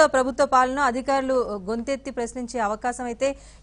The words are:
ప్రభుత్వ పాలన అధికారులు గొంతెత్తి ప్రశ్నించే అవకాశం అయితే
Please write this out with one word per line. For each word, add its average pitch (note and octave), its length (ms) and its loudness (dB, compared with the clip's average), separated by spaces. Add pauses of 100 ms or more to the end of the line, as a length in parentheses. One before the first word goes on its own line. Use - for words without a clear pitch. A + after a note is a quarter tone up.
ప్రభుత్వ C4+ 420 2
పాలన C4 340 2
అధికారులు C4 540 0 (300)
గొంతెత్తి A#3+ 460 -4
ప్రశ్నించే A#3+ 500 -6
అవకాశం A3+ 440 -4
అయితే C4 320 -2 (260)